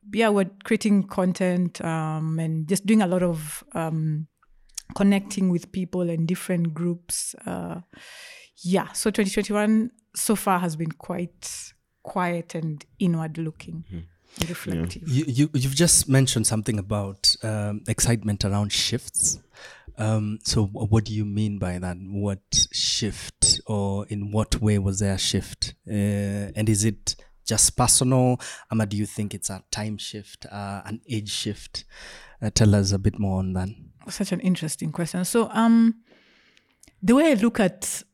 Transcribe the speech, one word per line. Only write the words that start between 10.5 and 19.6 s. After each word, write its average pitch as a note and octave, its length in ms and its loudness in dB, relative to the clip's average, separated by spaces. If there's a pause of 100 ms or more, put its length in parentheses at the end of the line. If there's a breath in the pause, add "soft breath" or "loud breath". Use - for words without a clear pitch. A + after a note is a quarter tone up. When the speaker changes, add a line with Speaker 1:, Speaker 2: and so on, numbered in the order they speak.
Speaker 1:
has E3+ 180 -2
been D#3+ 160 -4
quite - 800 -10 (300)
quiet F3 520 -4
and D#3 300 -6 (140)
inward D#3+ 380 0
looking E3 500 -10
Speaker 2:
Mm-hmm. - 540 -14
Speaker 1:
and - 80 -4
reflective. F2 580 -6
Speaker 3:
You, C#3 220 0
you, C#3+ 240 2
you've C3+ 220 0
just E3 340 4
mentioned C3 380 4
something G#2+ 320 -2
about, G2+ 640 0
um, G#2 440 -4
excitement G#2+ 560 0
around G2+ 300 0
shifts. - 680 -2 (600 loud breath)